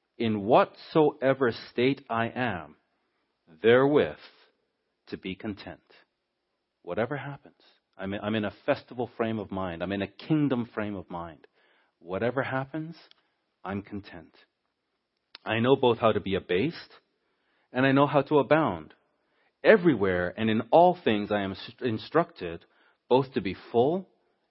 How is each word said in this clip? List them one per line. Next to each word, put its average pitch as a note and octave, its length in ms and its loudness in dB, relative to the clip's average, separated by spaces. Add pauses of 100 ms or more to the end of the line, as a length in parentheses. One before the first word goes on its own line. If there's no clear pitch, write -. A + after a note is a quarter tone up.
(180)
in A2 220 -2
whatsoever C3+ 1120 0 (180)
state C3+ 300 -2 (100)
I A2+ 240 -4
am, F2+ 400 -6 (880)
therewith A#2+ 640 4 (840)
to G2+ 60 -10
be F#2 200 -10
content." G2 520 -14 (920)
Whatever A2+ 340 -4
happens. C3+ 460 -16 (340)
I'm G2 180 -8
in, G#2 60 -8
I'm G#2 140 -4
in G#2+ 100 -2
a G2 220 -8
festival B2 500 -4
frame A2+ 220 -2
of G2 140 -10
mind. F2+ 320 -6
I'm F#2 80 -4
in G2+ 100 -2
a F#2+ 140 -8 (120)
kingdom C3+ 460 0
frame G#2 220 -6
of F2+ 140 -14
mind. E2+ 360 -14 (540)
Whatever A2 420 -4
happens, C3+ 540 -8 (680)
I'm G2 180 -6
content. G2 520 -16 (1080)
"I A2 160 -2
know B2+ 160 4
both B2 220 2
how A2 120 4
to G2+ 180 0
be F#2+ 60 -2
abased, F#2+ 580 -2 (800)
and B2+ 140 2
I C3+ 60 4
know C#3 160 4
how C#3+ 140 2
to C#3+ 180 2
abound. A#2 540 0 (680)
Everywhere G2+ 760 4
and A2 140 0
in A2 120 0 (100)
all F3 320 6
things G#2 260 0
I G#2 120 0
am F#2+ 120 -4
st-, - 340 -10
instructed, G#2+ 760 -4 (440)
both C3+ 260 2
to A#2+ 60 -2
be F2+ 140 -4 (160)
full D#3 380 0 (420)